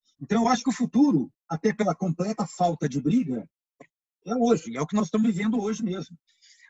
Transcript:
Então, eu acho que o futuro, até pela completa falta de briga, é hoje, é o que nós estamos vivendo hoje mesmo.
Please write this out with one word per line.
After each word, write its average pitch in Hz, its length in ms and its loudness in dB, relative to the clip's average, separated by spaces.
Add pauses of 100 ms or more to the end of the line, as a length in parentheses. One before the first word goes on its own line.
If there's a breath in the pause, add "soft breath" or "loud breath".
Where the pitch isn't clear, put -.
(200)
Então, 208 220 0
eu 226 80 4
acho 240 140 2
que 269 60 -2
o 220 40 2
futuro, 240 580 2 (160)
até 214 260 -2
pela 196 220 0
completa 190 500 -2
falta 165 440 -2
de 131 100 -4
briga, 143 500 -2 (760)
é 214 100 -4
hoje, 233 400 0
é 131 60 -4
o 151 40 -2
que 202 100 -6
nós 208 120 0
estamos 220 180 0
vivendo 214 320 0
hoje 214 240 -4
mesmo. 185 380 -6 (500 soft breath)